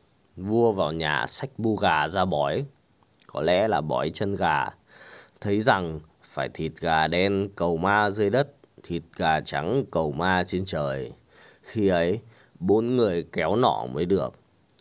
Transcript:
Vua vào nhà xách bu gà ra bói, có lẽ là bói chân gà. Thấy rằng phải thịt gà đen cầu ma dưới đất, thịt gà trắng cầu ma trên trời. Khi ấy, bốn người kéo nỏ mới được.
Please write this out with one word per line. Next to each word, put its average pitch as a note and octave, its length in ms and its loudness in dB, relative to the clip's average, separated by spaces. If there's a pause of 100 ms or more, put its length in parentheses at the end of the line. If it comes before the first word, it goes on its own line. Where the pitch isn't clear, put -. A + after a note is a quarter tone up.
(360)
Vua A2 360 2
vào E2+ 200 0
nhà D2+ 340 -2
xách - 320 -8
bu A2 180 0
gà E2 320 2
ra F#2 160 0
bói, D#2+ 400 0 (640)
có - 160 -8
lẽ F2+ 260 2
là F#2 120 0
bói D2 340 -2
chân G2+ 220 -4
gà. D#2+ 280 0 (760)
Thấy G#2 200 0
rằng F#2 400 0 (220)
phải C2+ 320 -6
thịt D#2+ 260 -6
gà D#2+ 260 2
đen G2 500 0
cầu E2+ 200 0
ma G2+ 340 2
dưới G2+ 200 0
đất, C#3 180 0 (340)
thịt E2 200 -6 (140)
gà D#2+ 240 2
trắng E2+ 500 -2
cầu D#2 220 -2
ma F2+ 340 0
trên F#2 180 -4
trời. C#2 480 -4 (500)
Khi G2+ 260 0
ấy, F2 320 2 (400)
bốn A2+ 360 2
người F2+ 360 0
kéo E2+ 240 0
nỏ D2 360 2
mới D2 120 -2
được. F2 300 0 (460)